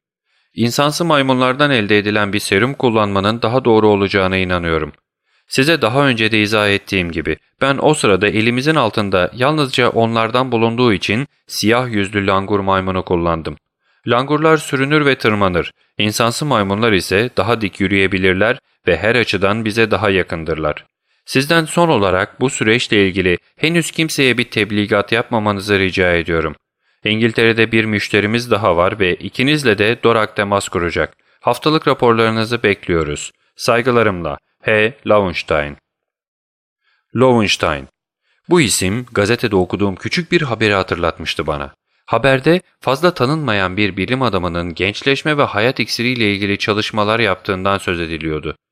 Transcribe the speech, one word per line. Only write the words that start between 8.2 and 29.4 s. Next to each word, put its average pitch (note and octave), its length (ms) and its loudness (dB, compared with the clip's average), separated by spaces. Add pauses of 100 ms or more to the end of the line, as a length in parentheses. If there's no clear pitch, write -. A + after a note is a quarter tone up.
elimizin A#2+ 460 0
altında G2+ 600 0
yalnızca C3 540 0
onlardan A2+ 640 0
bulunduğu A2+ 400 2
için G#2 340 -2 (200)
siyah A#2 460 0
yüzlü G2+ 340 -2
langur G2 340 0
maymunu F#2+ 440 -2
kullandım. E2 520 -2 (500)
Langurlar D3 500 2
sürünür D3 500 0
ve C3+ 80 2
tırmanır. G2 580 0 (260)
İnsansı A#2 480 0
maymunlar A2 460 2
ise G2 440 0
daha A2 240 0
dik G2+ 200 -6
yürüyebilirler G2 800 0 (280)
ve - 100 2
her G#2 180 0
açıdan G#2+ 500 0
bize A2 260 0
daha G#2 200 0
yakındırlar. D#2+ 760 -4 (420)
Sizden D#3 380 0
son E3+ 240 0
olarak G2 520 0
bu B2+ 100 0
süreçle A2 560 2
ilgili F2+ 320 0 (180)
henüz E3 340 -2
kimseye C3+ 480 0
bir A#2+ 120 -4
tebligat G#2 640 0
yapmamanızı G#2 640 0
rica F2+ 340 2
ediyorum. E2 420 0 (500)
İngiltere'de A2+ 680 2
bir A2 120 4
müşterimiz G#2+ 640 0
daha G2+ 260 2
var F#2+ 220 0
ve F2+ 160 0
ikinizle C3 640 0